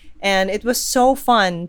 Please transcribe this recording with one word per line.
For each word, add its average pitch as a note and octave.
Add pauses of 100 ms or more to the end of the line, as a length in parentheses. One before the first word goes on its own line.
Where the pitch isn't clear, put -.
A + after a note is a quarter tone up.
(220)
And F#3+
it G#3+
was A#3+
so C4
fun F#3